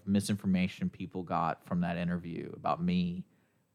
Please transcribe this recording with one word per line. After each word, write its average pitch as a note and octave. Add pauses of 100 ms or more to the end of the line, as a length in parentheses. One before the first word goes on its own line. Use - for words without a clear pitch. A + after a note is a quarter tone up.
misinformation F#2+
people F#2
got E2+
from F2+
that F2
interview E2+
about D#2+
me F2 (500)